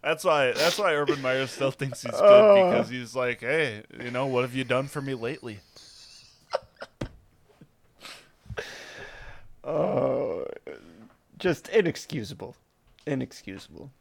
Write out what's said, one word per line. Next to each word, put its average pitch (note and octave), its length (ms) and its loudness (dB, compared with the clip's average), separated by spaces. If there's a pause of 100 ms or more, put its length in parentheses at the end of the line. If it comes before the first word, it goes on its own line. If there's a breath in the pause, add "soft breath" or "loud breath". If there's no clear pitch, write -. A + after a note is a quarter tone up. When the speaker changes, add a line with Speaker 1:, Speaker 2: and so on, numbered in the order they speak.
Speaker 1:
That's D#3 200 -2
why, D3 300 4
that's D#3+ 240 0
why F#3+ 160 0
Urban D3 280 0
Meyer C3 260 0
still C3+ 240 -2
thinks - 320 -8
he's - 100 -6
good, - 100 -2
Speaker 2:
Oh. G3+ 480 10
Speaker 1:
because - 180 0
he's B2 240 -10
like, B2 280 -2
"Hey, B2+ 420 -2 (180)
you B2 80 -10
know, B2+ 180 -2
what B2+ 160 0
have B2+ 120 -6
you C3 80 -2
done B2+ 240 0
for D3 140 -8
me C3+ 140 -6
lately?" A#2 440 -10 (4000 loud breath)
Speaker 2:
Oh, C3+ 840 -2 (920)
just - 320 -2
inexcusable. - 840 -4 (500)
Inexcusable. B2+ 960 -10